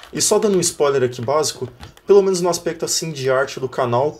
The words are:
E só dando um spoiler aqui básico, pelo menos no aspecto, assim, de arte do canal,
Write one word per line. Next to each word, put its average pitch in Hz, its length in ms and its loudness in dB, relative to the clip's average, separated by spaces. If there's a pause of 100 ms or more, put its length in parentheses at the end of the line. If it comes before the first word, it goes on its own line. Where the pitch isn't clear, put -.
(120)
E 151 80 -6
só 214 180 2
dando 202 200 2
um - 20 0
spoiler 139 420 0
aqui 123 200 -2
básico, 139 460 -2 (380)
pelo 202 160 6
menos 190 200 0
no 180 80 0
aspecto, 165 340 -4
assim, 160 280 -4
de 135 180 -2
arte 135 300 0
do 131 80 -4
canal, 127 520 -2